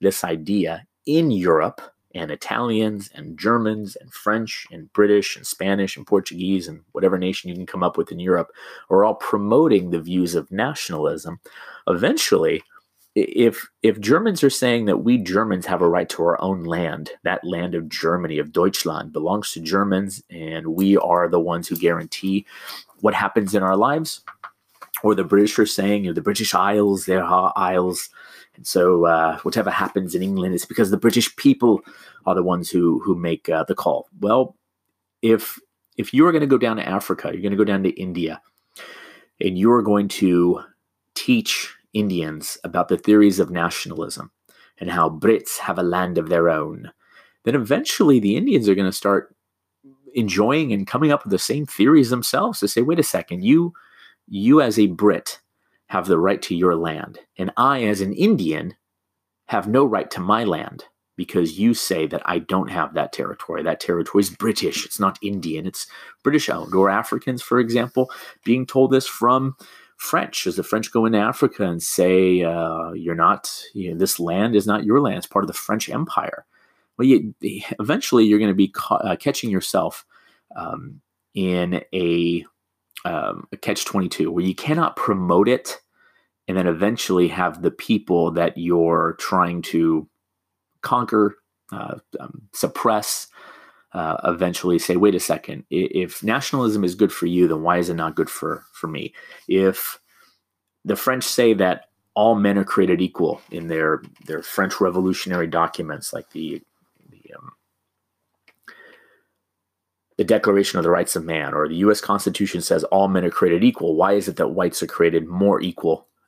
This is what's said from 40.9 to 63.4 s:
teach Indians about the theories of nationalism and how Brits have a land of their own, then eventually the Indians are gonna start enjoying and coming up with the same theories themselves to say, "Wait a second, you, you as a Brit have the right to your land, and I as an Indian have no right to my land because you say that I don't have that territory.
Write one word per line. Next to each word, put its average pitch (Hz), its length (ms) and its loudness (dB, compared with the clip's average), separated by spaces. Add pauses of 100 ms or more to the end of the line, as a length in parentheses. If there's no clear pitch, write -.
teach - 580 -2 (200)
Indians 85 720 -4
about 85 260 -2
the 90 80 2
theories 104 420 6
of 85 100 0
nationalism - 800 -6 (500)
and 90 120 -8
how 85 180 2
Brits 98 480 0
have 90 220 -4
a 90 40 0
land 87 360 0
of 80 100 -2
their 85 200 2
own, 80 420 -4 (520)
then 120 120 0
eventually 139 640 2
the 101 160 2
Indians 160 340 2
are 95 60 6
gonna 95 160 0
start - 440 -2 (800)
enjoying 117 600 0
and 98 120 -2
coming 147 260 0
up 143 120 0
with 101 80 -10
the 95 80 2
same 143 260 -4
theories 131 440 4
themselves 131 500 -2
to 202 80 0
say, - 140 0
"Wait 160 180 0
a 151 40 4
second, - 400 -4
you, 170 300 4 (540)
you 120 340 4
as 117 160 0
a 104 100 6
Brit 95 520 0 (480)
have 92 180 -2
the 87 140 2
right 95 240 2
to - 120 -4
your 87 200 2
land, 80 420 -6 (200)
and 92 200 -6
I 131 280 2
as 104 160 0
an 98 120 -4
Indian 87 640 0 (720)
have 101 220 -2
no 123 180 4
right 107 260 -2
to - 80 -8
my 104 240 0
land 87 400 -4 (320)
because 85 420 -2
you 113 160 4
say 85 320 -2
that 82 200 -6
I 87 140 -2
don't 92 300 -2
have 80 240 -4
that 78 180 -2
territory. - 520 -8